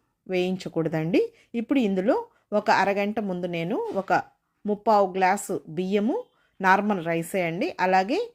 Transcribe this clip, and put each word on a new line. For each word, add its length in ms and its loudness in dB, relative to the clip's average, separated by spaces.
వేయించకూడదండి. 1040 -2
ఇప్పుడు 240 0
ఇందులో 480 2
ఒక 180 0
అరగంట 500 2
ముందు 260 -4
నేను 300 -4
ఒక 160 -2
ముప్పావు 500 2
గ్లాసు 520 0
బియ్యము, 560 -2
నార్మల్ 460 2
రైసే 360 -2
అండి, 380 -4
అలాగే 540 0